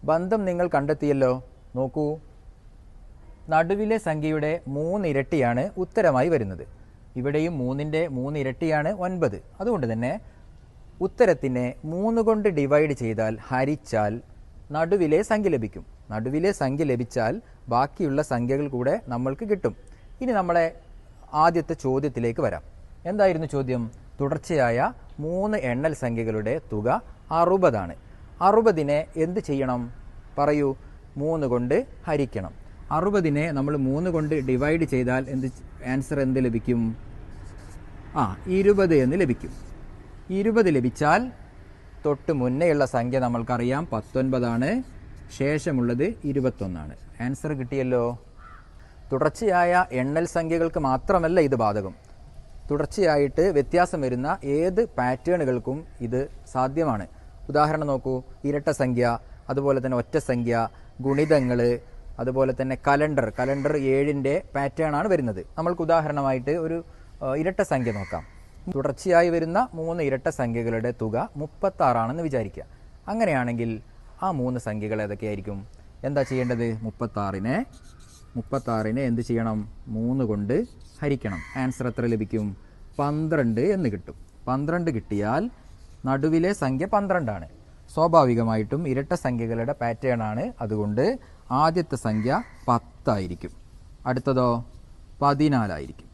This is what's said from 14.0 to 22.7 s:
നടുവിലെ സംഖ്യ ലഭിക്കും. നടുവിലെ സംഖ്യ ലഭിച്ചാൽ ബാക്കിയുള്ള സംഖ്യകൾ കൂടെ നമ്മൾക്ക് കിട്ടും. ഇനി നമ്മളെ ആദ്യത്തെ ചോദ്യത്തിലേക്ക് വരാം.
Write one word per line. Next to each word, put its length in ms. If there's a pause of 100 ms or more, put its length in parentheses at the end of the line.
നടുവിലെ 500
സംഖ്യ 280
ലഭിക്കും. 360 (260)
നടുവിലെ 400
സംഖ്യ 320
ലഭിച്ചാൽ 580 (260)
ബാക്കിയുള്ള 540
സംഖ്യകൾ 460
കൂടെ 400
നമ്മൾക്ക് 420
കിട്ടും. 260 (460)
ഇനി 100
നമ്മളെ 340 (680)
ആദ്യത്തെ 400
ചോദ്യത്തിലേക്ക് 680
വരാം. 220 (420)